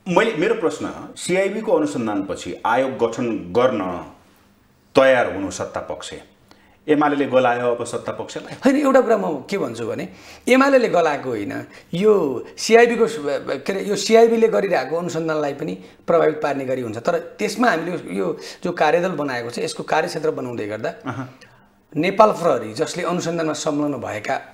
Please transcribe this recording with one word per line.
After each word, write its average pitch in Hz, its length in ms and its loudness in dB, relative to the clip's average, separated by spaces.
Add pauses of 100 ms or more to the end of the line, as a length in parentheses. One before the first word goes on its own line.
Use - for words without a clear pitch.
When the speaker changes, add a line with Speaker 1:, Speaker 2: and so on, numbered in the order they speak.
(160)
Speaker 1:
मैले, 226 180 4
मेरो 202 220 0
प्रश्न, - 640 -6
सिआइबीको 196 540 -2
अनुसन्धानपछि 104 960 -2
आयोग 123 260 2
गठन 113 400 -2
गर्न 92 760 -2 (880)
तयार 131 380 4
हुनु 95 180 -6
सत्ता - 280 -8
पक्ष, - 340 -10 (720)
एमालेले 143 380 2
गलायो 120 500 2
अब 117 100 -6
सत्ता - 260 -8
पक्षलाई? - 420 -12 (120)
Speaker 2:
होइन, 277 160 4
एउटा 262 200 6
कुरा 220 160 4
म 165 320 -4
के 202 80 -2
भन्छु 120 300 -6
भने 123 220 -6 (400)
एमालेले 262 400 6
गलाएको 156 400 2
होइन, 113 360 -6 (280)
यो 175 520 2 (120)
सिआइबीको, 233 480 6 (600)
के 196 80 -4
अरे, 190 100 -4
यो 196 120 -2
सिआइबीले 226 520 6
गरिरहेको 170 500 0
अनुसन्धानलाई 160 560 -2
पनि 165 200 -8 (340)
प्रभावित 156 360 4
पार्ने 139 220 -2
गरी 127 160 -4
हुन्छ। 113 160 -6
तर 165 220 -2
त्यसमा 214 500 -2
हामीले 165 220 -2
यो, 160 80 -6 (120)
यो 180 260 -4 (260)
जो 175 80 -2
कार्यदल 170 380 2
बनाएको 135 400 -6
छ, 196 100 -10
यसको 165 240 -6
कार्यक्षेत्र 156 480 -2
बनाउँदै 123 360 -6
गर्दा 107 220 -6
Speaker 1:
अहँ। 127 500 -12 (580)
Speaker 2:
नेपाल 196 340 4
प्रहरी, 127 420 -2
जसले 156 300 -6
अनुसन्धानमा 165 500 -2
संलग्न 147 400 -2
भएका 107 480 -6 (120)